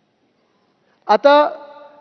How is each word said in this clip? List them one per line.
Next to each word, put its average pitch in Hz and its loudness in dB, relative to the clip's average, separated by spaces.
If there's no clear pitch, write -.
आता 285 0